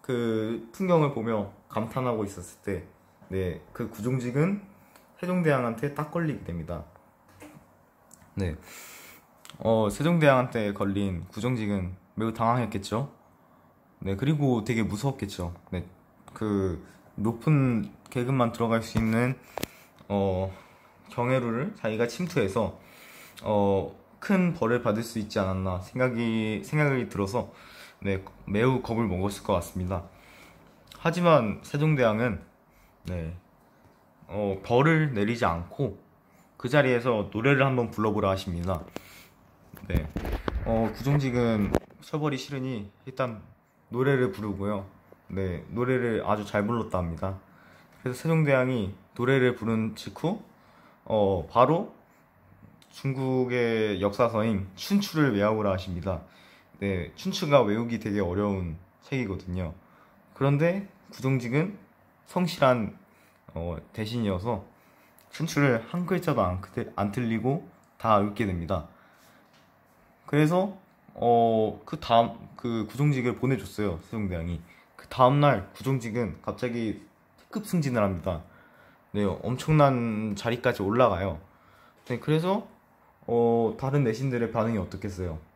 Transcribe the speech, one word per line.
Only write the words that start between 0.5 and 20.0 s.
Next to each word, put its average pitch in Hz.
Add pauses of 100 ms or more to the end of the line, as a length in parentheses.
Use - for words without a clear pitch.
풍경을 165
보며 110 (160)
감탄하고 113
있었을 95
때, 92 (440)
네, 90 (140)
그 117
구종직은 131 (580)
세종대왕한테 143
딱 151
걸리게 156
됩니다. 82 (1500)
네, 85 (1040)
어, 110
세종대왕한테 127
걸린 98
구종직은 104 (200)
매우 110
당황했겠죠. 113 (840)
네, 95
그리고 131
되게 113
무서웠겠죠. 98 (160)
네, 90 (460)
그 95 (320)
높은 120 (160)
계급만 123
들어갈 113
수 -
있는, 113 (680)